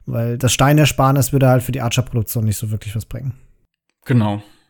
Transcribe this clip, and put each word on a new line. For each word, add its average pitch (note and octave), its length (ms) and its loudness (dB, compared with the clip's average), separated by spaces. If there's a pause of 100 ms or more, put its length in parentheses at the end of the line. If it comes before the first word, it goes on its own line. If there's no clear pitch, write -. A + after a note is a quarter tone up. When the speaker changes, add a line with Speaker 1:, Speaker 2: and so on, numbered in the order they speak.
Speaker 1:
Weil A#2+ 320 -2
das A#2 140 0
Steinersparnis C#3 800 2
würde C3+ 160 4
halt B2+ 140 4
für B2+ 100 -6
die B2 80 -6
Archer-Produktion A#2 640 -4
nicht G#2+ 140 0
so G#2+ 120 -8
wirklich G#2 240 -6
was A2 120 -8
bringen. - 280 -10 (720)
Speaker 2:
Genau. G#2+ 380 0 (260)